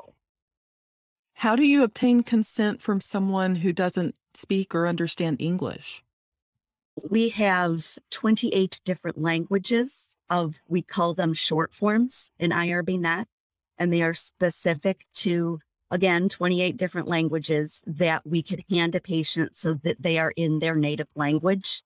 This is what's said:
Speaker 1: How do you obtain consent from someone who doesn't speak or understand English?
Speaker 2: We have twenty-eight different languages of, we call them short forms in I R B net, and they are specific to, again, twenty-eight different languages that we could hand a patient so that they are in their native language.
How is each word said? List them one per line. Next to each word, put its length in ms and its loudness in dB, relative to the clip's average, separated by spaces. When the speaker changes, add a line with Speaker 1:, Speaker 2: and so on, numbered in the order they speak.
Speaker 1:
How 220 2
do 80 4
you 180 6
obtain 400 4
consent 580 0
from 200 0
someone 560 0
who 160 2
doesn't 420 -2
speak 420 -2
or 100 2
understand 540 -2
English? 640 -6
Speaker 2:
We 280 2
have 680 0
twenty-eight 720 0
different 360 -4
languages 960 -2
of, 400 -2
we 140 0
call 300 -2
them 220 0
short 400 -2
forms 640 0
in 140 0
I 180 0
R 140 -2
B 120 -2
net, 300 -2
and 160 0
they 100 4
are 120 0
specific 1000 -2
to, 440 0
again, 380 2
twenty-eight 480 0
different 320 -4
languages 760 -2
that 400 0
we 180 0
could 280 -8
hand 240 2
a 60 -2
patient 560 -2
so 180 -2
that 280 -4
they 160 2
are 180 0
in 240 0
their 160 0
native 400 0
language. 680 0